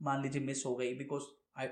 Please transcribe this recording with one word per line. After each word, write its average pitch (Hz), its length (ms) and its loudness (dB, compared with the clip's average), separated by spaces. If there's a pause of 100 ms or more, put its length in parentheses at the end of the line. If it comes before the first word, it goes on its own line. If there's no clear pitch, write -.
मान 139 200 2
लीजिए 139 200 2
मिस 135 240 0
हो 123 80 2
गई 123 240 0
because 139 240 -2 (380)
I, 131 120 0